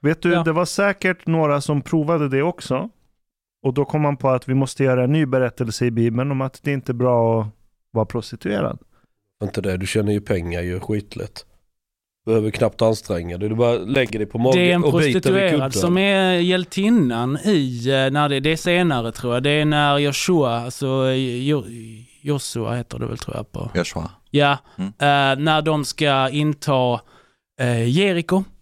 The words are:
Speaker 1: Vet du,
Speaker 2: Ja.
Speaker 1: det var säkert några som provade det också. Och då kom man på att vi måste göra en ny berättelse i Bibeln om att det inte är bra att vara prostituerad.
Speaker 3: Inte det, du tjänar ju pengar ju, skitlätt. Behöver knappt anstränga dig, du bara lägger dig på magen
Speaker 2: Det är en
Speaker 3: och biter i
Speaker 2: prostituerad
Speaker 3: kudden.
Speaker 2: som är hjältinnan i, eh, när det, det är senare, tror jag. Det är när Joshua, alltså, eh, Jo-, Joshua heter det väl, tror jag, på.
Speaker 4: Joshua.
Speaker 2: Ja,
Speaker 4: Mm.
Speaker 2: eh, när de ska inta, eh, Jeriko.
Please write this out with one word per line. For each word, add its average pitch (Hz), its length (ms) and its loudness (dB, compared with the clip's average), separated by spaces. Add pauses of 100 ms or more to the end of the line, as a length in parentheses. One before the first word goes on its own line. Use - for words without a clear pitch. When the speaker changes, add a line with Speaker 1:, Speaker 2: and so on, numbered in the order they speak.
Speaker 1:
Vet 156 200 0
du, 175 120 2
Speaker 2:
Ja. 175 100 2
Speaker 1:
det 160 80 2
var 170 140 2
säkert 190 600 -2
några 151 340 2
som 143 200 0
provade 151 480 0
det 135 120 2
också. 170 480 -4 (760)
Och 131 80 0
då 139 120 0
kom 151 160 -2
man 143 160 0
på 135 120 0
att 127 200 0
vi 131 40 0
måste 135 300 0
göra 127 200 2
en 127 80 0
ny 156 140 2
berättelse 123 600 -2
i 123 60 0
Bibeln 117 400 0
om 131 100 -2
att 131 220 -6
det 147 80 -2
inte 135 200 -4
är - 20 -2
bra 117 480 2
att 107 60 -4 (440)
vara 110 140 0
prostituerad. - 760 -4 (640)
Speaker 3:
Inte 98 180 -4
det, 92 160 -2
du 95 80 -4
tjänar 104 260 0
ju 104 100 0
pengar 87 400 -4
ju, 90 180 -4
skitlätt. - 680 -8 (800)
Behöver 110 260 2
knappt - 300 0
anstränga 90 560 -2
dig, 104 120 -4
du 110 60 -2
bara 120 220 2
lägger 110 420 -2
dig 104 80 -2
på 117 100 -8
magen 127 220 4
Speaker 2:
Det 175 120 4
är 175 40 2
en 175 80 2
Speaker 3:
och 151 160 4
biter 151 100 2
i 123 40 0
Speaker 2:
prostituerad 190 400 2
Speaker 3:
kudden. 135 180 0
Speaker 2:
som 175 260 2
är 190 360 2
hjältinnan 175 1040 2
i, 131 500 0
eh, 135 240 2
när 147 180 0
det, 139 100 0
det 147 120 0
är 160 60 2
senare, 156 540 0
tror 120 220 -4
jag. 127 100 0
Det 143 60 2
är 151 160 2
när 147 320 2
Joshua, 143 520 2 (120)
alltså, 127 260 -6 (220)
eh, 131 60 2 (320)
Jo-, 143 180 0 (560)
Joshua 120 540 -4
heter 120 240 -8
det 120 60 -4
väl, 117 120 -8
tror - 200 -10
jag, - 140 -10
på. - 240 -8
Speaker 4:
Joshua. 85 340 -4 (220)
Speaker 2:
Ja, 143 260 2 (200)
Speaker 4:
Mm. 185 100 -6 (120)
Speaker 2:
eh, 143 440 2
när 156 180 2
de 151 240 0
ska 135 440 0
inta, 143 680 0 (640)
eh, 120 280 0
Jeriko. 180 540 0 (180)